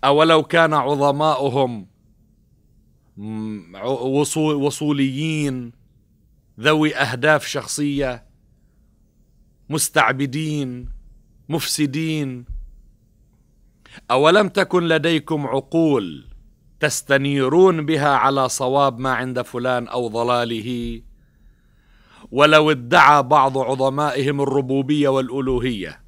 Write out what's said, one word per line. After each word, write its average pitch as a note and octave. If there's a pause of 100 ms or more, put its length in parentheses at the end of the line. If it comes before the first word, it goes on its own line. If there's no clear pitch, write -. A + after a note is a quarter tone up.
أولو D#3
كان E3
عظماؤهم C#3 (1300)
م-، G#2+
ع-، G2
وصو-، C3+
وصوليين، C#3+ (880)
ذوي D3+
أهداف C3
شخصية، C#3 (1400)
مستعبدين، C3+ (600)
مفسدين؟ D3 (1700)
أولم E3
تكن F3+
لديكم D#3+
عقول B2+ (520)
تستنيرون C#3+
بها D3
على C3+
صواب C3
ما C3
عند B2
فلان B2
أو B2
ضلاله؟ A#2 (1300)
ولو D3+
ادعى C#3+
بعض C3+
عظمائهم C3+
الربوبية C#3
والألوهية B2+